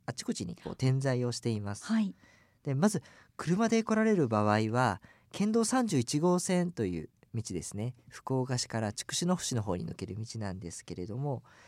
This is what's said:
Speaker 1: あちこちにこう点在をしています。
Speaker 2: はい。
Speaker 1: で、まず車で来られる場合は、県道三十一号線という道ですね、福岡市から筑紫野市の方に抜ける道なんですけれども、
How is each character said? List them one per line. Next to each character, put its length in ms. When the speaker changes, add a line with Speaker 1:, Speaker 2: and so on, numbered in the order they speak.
Speaker 1:
あ 60
ち 140
こ 80
ち 120
に 200
こ 60
う 40
点 240
在 240
を 80
し 80
て 100
い 120
ま 140
す。 100
Speaker 2:
は 160
い。 120
Speaker 1:
で、 120
ま 140
ず 120
車 320
で 140
来 120
ら 80
れ 140
る 100
場 140
合 220
は、 380
県 220
道 100
三 240
十 100
一 220
号 200
線 340
と 120
い 200
う 40
道 160
で 140
す 120
ね、 180
福 280
岡 220
市 100
か 120
ら 140
筑 200
紫 120
野 120
市 180
の 60
方 140
に 100
抜 100
け 100
る 100
道 240
な 140
ん 80
で 100
す 140
け 100
れ 100
ど 120
も、 260